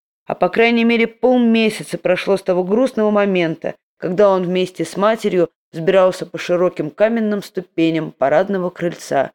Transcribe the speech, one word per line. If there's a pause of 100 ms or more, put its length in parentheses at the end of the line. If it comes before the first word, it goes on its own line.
(260)
а
по
крайней
мере
полмесяца
прошло
с
того
грустного
момента, (220)
когда
он
вместе
с
матерью (220)
взбирался
по
широким
каменным
ступеням
парадного
крыльца